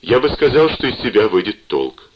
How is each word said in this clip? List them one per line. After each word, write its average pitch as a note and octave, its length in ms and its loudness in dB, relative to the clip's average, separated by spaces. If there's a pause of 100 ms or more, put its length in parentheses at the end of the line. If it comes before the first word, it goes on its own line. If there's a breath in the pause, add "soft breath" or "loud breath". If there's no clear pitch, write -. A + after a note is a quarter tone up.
Я B2 200 0
бы C#3+ 100 0
сказал, B2 400 2
что - 160 -6
из B2 160 -4
тебя G#2+ 260 2
выйдет F#2 380 -2
толк. C2+ 480 -6